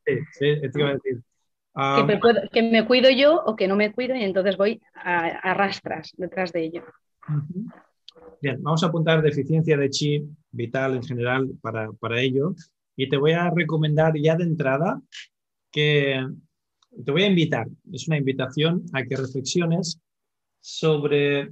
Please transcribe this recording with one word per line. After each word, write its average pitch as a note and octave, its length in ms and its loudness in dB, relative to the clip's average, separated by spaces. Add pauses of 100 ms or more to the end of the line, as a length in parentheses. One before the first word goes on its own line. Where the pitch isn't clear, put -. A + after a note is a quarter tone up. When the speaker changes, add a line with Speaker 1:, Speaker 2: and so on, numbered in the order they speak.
Speaker 1:
Sí, C#3 100 2 (180)
sí, D3 360 0
te C#3+ 120 -4
iba C#3+ 80 2
a C#3 60 0
decir. C3 240 -4
Speaker 2:
Que - 20 -16 (540)
Speaker 1:
Am, C#3 320 2
Speaker 2:
me G#3 100 4
puedo, A3+ 240 4 (100)
que A#3 100 2
me A3+ 240 4
cuido B3 240 6
yo C#4+ 360 6
o A3 100 0
que F#3+ 140 0
no G3 80 2
me G#3 160 2
cuido B3+ 220 -2
y B3 80 -2
entonces F#3+ 340 0
voy G#3+ 240 0 (140)
a, F3 320 -2
a F#3 260 -2
rastras F#3+ 640 -4
detrás F3+ 340 -6
de E3 140 -4
ello. E3 180 -10 (460)
Speaker 1:
Ujú. D#3 420 -6 (720)
Bien, C3 200 -6
vamos D#3+ 220 0
a F3+ 40 2
apuntar D#3+ 340 2
deficiencia D3+ 560 2
de C#3 120 0
chi D3 360 -2 (260)
vital C3 460 -4
en A#2 60 -6
general B2 460 -2 (120)
para, A2 320 -6
para A#2 260 -4
ello. C3+ 340 0 (440)
Y C3 100 -2
te C#3+ 80 0
voy C#3+ 160 2
a E3+ 180 0
recomendar D#3 640 2 (100)
ya D#3 140 4
de F3+ 80 -2
entrada D#3+ 580 0 (680)
que C#3+ 540 2 (800)
te C3+ 60 -2
voy D#3+ 120 2
a G#3 40 4
invitar, D#3 400 2 (240)
es C3+ 160 -10
una D#3 100 2
invitación C3+ 680 0 (100)
a - 100 -2
que C3+ 120 -6
reflexiones D#3+ 840 -4 (640)
sobre C#3+ 920 0